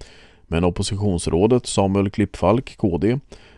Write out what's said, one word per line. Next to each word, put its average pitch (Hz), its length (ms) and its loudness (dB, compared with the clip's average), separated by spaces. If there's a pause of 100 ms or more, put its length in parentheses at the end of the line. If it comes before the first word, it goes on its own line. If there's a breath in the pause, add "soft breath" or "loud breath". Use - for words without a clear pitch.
(480 loud breath)
Men 85 160 0
oppositionsrådet 98 1000 0
Samuel 98 440 0
Klippfalk, 104 680 -2
K 85 200 0
D, 110 220 0 (380 loud breath)